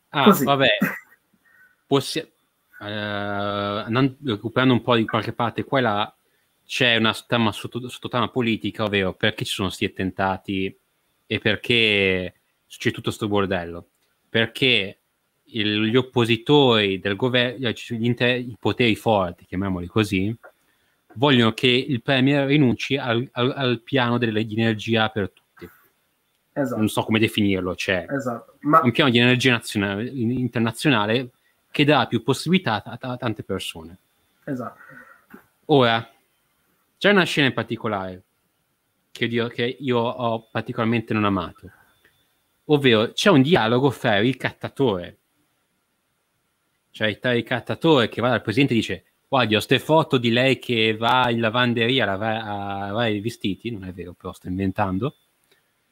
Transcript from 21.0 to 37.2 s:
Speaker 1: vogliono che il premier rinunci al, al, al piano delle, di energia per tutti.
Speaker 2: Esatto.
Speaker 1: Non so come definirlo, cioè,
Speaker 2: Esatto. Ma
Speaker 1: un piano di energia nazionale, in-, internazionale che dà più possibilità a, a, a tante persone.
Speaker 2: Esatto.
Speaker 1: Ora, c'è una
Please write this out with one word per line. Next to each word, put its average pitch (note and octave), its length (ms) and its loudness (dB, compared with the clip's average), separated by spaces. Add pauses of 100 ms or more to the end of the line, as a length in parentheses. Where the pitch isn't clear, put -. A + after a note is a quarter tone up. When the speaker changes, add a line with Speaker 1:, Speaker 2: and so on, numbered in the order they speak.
Speaker 1:
vogliono A#2+ 360 4
che B2+ 160 0
il B2 340 0
premier C#3 420 2
rinunci C3+ 520 0
al, B2+ 380 -2
al, B2 200 -2
al B2 280 -2
piano A#2+ 360 0
delle, A2 260 0
di G#2+ 160 -4
energia A2 500 0
per G2 200 -4
tutti. - 400 -20 (840)
Speaker 2:
Esatto. B2+ 240 -4
Speaker 1:
Non G#2+ 120 2
so A#2 160 -2
come A2 160 2
definirlo, G2 560 0
cioè, - 340 -2
Speaker 2:
Esatto. A#2+ 520 -8
Ma D3 200 4
Speaker 1:
un B2 80 4
piano C#3 200 2
di A#2 80 4
energia B2 340 4
nazionale, G#2 560 -2
in-, B2 240 -2
internazionale A#2+ 1000 0 (400)
che D3+ 140 0
dà C#3 240 4
più A#2+ 160 -4
possibilità C#3 580 0
a, A2+ 180 -12
a, B2+ 120 -8
a B2+ 40 -6
tante A#2+ 280 -6
persone. F2 520 -10 (460)
Speaker 2:
Esatto. B2 340 -10 (920)
Speaker 1:
Ora, B2 380 4 (960)
c'è F#3+ 120 2
una G3+ 120 6